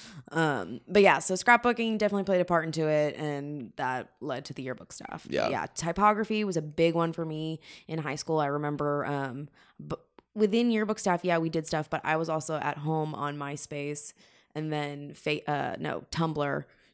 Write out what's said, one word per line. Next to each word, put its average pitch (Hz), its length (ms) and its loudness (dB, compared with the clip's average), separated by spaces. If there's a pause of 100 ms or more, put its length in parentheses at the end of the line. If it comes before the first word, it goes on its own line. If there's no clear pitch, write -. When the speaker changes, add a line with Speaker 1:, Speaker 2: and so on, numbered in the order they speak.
(320)
Speaker 1:
Um, 131 560 0
but 202 160 6
yeah, 165 160 6
so - 160 -2
scrapbooking 233 640 4
definitely 202 240 2
played 185 180 4
a 175 40 2
part 170 200 4
into 160 220 0
it, 151 300 2
and 143 580 -6
that 127 360 -4 (100)
led 135 240 -6
to - 80 -12
the 131 100 -8
yearbook 127 300 -8
stuff. - 320 -12
But - 80 -8
Speaker 2:
Yeah. - 160 2
Speaker 1:
yeah, - 160 -2 (100)
typography 208 720 2
was 185 120 -2
a 160 60 2
big 165 320 2
one 170 180 2
for 165 120 -4
me 160 340 -6 (280)
in 160 120 -4
high 147 160 -4
school. 160 240 0
I 147 80 2
remember, 147 580 0
um, 139 440 -4 (360)
b-, 147 100 -4 (380)
within 220 380 4
yearbook 214 280 2
staff, 175 240 2
yeah, 175 140 4
we 165 120 2
did 160 180 -2
stuff, 156 220 -2
but - 140 -2
I 156 120 2
was 165 140 0
also 156 260 -2
at 143 240 -2
home 156 340 0
on 143 240 -6
MySpace 147 760 -6 (420)
and 156 180 -2
then 143 400 -6
fa-, - 360 -2
uh, 139 300 0
no, 151 320 -4
Tumblr, 147 520 0 (300)